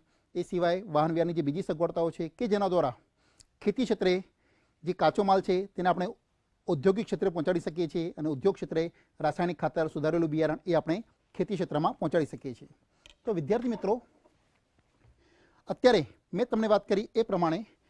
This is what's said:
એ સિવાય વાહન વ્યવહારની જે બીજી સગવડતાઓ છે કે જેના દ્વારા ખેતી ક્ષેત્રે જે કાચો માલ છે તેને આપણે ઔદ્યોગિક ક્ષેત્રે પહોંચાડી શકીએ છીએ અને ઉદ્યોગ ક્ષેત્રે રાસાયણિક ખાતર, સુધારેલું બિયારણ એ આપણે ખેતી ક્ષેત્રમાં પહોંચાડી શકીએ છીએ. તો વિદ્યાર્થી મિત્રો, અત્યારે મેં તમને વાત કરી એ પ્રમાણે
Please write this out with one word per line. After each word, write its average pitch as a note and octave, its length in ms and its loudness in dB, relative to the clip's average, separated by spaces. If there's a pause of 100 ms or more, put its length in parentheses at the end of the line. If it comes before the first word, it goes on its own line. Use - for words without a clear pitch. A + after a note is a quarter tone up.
(340)
એ F3 80 -2
સિવાય F3 440 0
વાહન D#3 280 2
વ્યવહારની E3 240 0
જે E3 40 0
બીજી D3 260 -2
સગવડતાઓ E3 420 -2
છે E3 180 -6
કે A#3+ 200 -6
જેના G3+ 200 2
દ્વારા D#3+ 260 2 (680)
ખેતી A3+ 260 0
ક્ષેત્રે F#3 280 2 (720)
જે F3 100 -2
કાચો E3+ 300 2
માલ G3 180 6
છે F#3 140 2 (180)
તેને F3+ 140 0
આપણે F3+ 180 2 (600)
ઔદ્યોગિક F#3+ 380 2
ક્ષેત્રે F#3+ 240 -2
પહોંચાડી E3+ 360 0
શકીએ E3 220 -4
છીએ E3+ 280 -6
અને D#3 120 -4
ઉદ્યોગ D#3 280 0
ક્ષેત્રે D#3+ 260 -2 (380)
રાસાયણિક E3 380 -2
ખાતર, D#3+ 300 -2
સુધારેલું D#3+ 420 0
બિયારણ D#3 360 0
એ F3+ 80 0
આપણે D#3+ 220 0 (380)
ખેતી F#3+ 240 -4
ક્ષેત્રમાં D3+ 400 -2
પહોંચાડી D#3+ 340 -2
શકીએ C3 220 -12
છીએ. - 160 -20 (540)
તો A3 100 -2
વિદ્યાર્થી A3 400 -2
મિત્રો, F#3+ 200 0 (1700)
અત્યારે G#3 340 4 (300)
મેં G#3+ 140 -2
તમને A3 220 0
વાત G#3 180 4
કરી G#3+ 280 -2
એ A3+ 100 2
પ્રમાણે F3 360 0 (300)